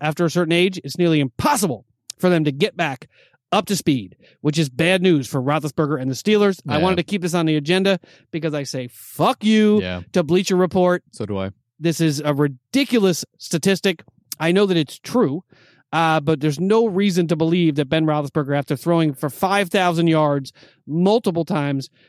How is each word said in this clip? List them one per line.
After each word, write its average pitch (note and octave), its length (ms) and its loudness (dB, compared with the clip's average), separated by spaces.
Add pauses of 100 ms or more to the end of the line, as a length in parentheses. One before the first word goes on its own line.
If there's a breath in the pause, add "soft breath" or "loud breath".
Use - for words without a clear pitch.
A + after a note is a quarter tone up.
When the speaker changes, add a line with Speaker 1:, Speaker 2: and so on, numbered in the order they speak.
Speaker 1:
after D#3 240 -2
a D#3+ 60 0
certain E3+ 220 0
age, F3+ 320 2
it's C#3+ 140 -10
nearly E3 220 2
impossible F3 640 -2 (340)
for F#3 120 2
them E3 140 2
to D3 80 0
get E3 240 -2
back D3+ 320 -6 (440 soft breath)
up G3+ 140 0
to G#3 80 -2
speed, C3 400 -2 (260 soft breath)
which D3 180 -2
is D#3 100 0
bad E3 340 0
news D#3+ 240 2
for C#3 160 -4
Roethlisberger D3 580 -2
and C3 80 -4
the C3 60 -4
Steelers. G#3 540 0
I D3 80 2
Speaker 2:
Yeah. D#3 80 4
Speaker 1:
wanted F#3 120 2
to F3 60 0
keep G3 200 -4
this E3+ 120 -2
on E3+ 120 2
the D#3 100 2
agenda F3+ 420 2 (320 soft breath)
because D#3 240 -4
I D3 80 -4
say B2+ 300 -8
fuck - 500 -2
you G#3+ 380 4
Speaker 2:
Yeah. F2+ 220 -6 (100)
Speaker 1:
to F3+ 100 2
Bleacher F3+ 340 0
Report. F3+ 540 2
Speaker 2:
So - 160 -10
do G2 120 -6
I. F#2+ 120 -4 (300)
Speaker 1:
This D#3 200 -2
is D3+ 240 0
a D3 100 0
ridiculous F#3 880 0 (140)
statistic. F#3 680 -2 (340)
I E3 140 0
know G3+ 140 4
that F#3 100 0
it's D#3 240 -2
true, F3+ 420 -2 (500 soft breath)
uh, D#3+ 280 2
but D3+ 200 0
there's D3+ 200 -2
no A3 260 2
reason F#3 420 0
to E3 80 0
believe E3 380 2
that C#3+ 140 -2
Ben D#3+ 180 0
Roethlisberger, D3 500 -2
after C#3+ 200 -4
throwing E3 380 0
for D3 140 -6
five G3 420 0
thousand F3 360 2
yards D3+ 460 2 (340 soft breath)
multiple F3+ 580 0
times, C#3+ 460 -4 (180 soft breath)